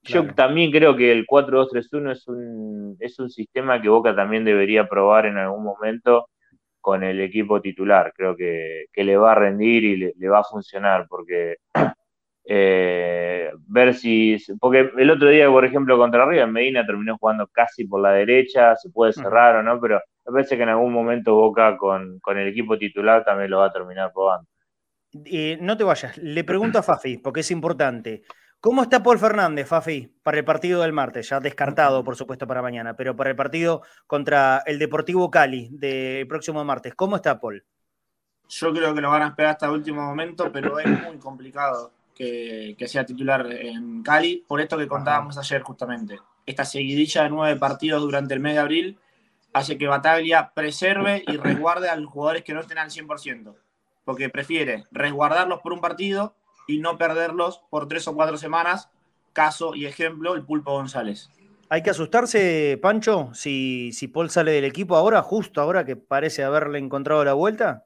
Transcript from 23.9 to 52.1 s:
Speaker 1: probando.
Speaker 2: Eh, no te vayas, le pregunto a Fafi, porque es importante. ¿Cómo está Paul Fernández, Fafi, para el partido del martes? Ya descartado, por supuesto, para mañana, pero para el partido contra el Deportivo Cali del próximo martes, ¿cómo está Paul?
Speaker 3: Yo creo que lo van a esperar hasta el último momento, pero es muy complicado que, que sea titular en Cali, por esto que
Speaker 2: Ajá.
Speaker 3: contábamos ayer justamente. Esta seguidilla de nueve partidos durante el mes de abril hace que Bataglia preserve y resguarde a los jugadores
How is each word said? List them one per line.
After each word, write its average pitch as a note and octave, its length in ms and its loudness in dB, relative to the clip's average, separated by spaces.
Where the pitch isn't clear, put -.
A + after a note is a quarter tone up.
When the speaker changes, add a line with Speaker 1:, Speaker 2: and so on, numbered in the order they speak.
Speaker 1:
probando. F#2+ 340 0
Speaker 2:
Eh, D#3 360 -6
no G3 160 -2
te A3 60 -2
vayas, D3 340 -2
le D#3+ 260 -6
pregunto G#3+ 360 -2
a F3 40 -2
Fafi, C3 340 -2
porque C#3 240 -6
es D#3+ 100 -6
importante. C3+ 720 -4
¿Cómo B3+ 200 2
está A#3+ 220 2
Paul A#3+ 160 4
Fernández, F#3 480 0
Fafi, D#3 420 -4
para D3+ 140 0
el D3 80 -2
partido E3+ 360 0
del D#3+ 120 0
martes? B2+ 340 -6
Ya C#3 140 -4
descartado, C#3 640 0
por B2+ 100 -8
supuesto, B2+ 320 -12
para B2+ 140 -6
mañana, A#2 340 -8
pero B2+ 180 -6
para C3+ 160 -4
el C3 60 -4
partido D#3+ 460 -2
contra C#3 580 2
el D3 140 -4
Deportivo D#3 500 -2
Cali C3 440 2
del C3+ 520 -6
próximo D3+ 380 -8
martes, B2+ 320 -6
¿cómo F#3+ 220 -2
está C3+ 240 -2
Paul? G#2 240 -12
Speaker 3:
Yo E3 260 -4
creo D#3+ 220 0
que D3+ 60 -2
lo C#3+ 80 -2
van D3+ 140 2
a D3 40 -2
esperar D3+ 240 0
hasta D3+ 140 -4
el D3 80 -2
último D3+ 280 -6
momento, D#3 520 -8
pero C#3+ 260 -6
es D#3 80 -2
muy - 300 -2
complicado C3 760 -8
que, A#2 600 -10
que A#2+ 100 -10
sea C3+ 180 -6
titular C3+ 460 -4
en A#2 500 -12
Cali, D#3+ 460 0
por D3 140 -4
esto D#3 160 -6
que D3+ 60 -4
Speaker 2:
Ajá. C#3+ 60 -8
Speaker 3:
contábamos C#3+ 480 -4
ayer C#3 240 -6
justamente. A#2+ 560 -12
Esta C#3 180 -8
seguidilla C#3+ 600 -2
de D3 80 0
nueve D3+ 280 -2
partidos D3 420 -2
durante C#3+ 320 -4
el C3 60 -6
mes D3 140 -4
de D3+ 60 2
abril E3 380 -2
hace C#3 260 -4
que C#3+ 100 -4
Bataglia D#3+ 680 2
preserve G3 720 -2
y D3+ 80 -4
resguarde D#3 540 -2
a D#3+ 80 -4
los D3+ 120 -10
jugadores D3+ 340 -4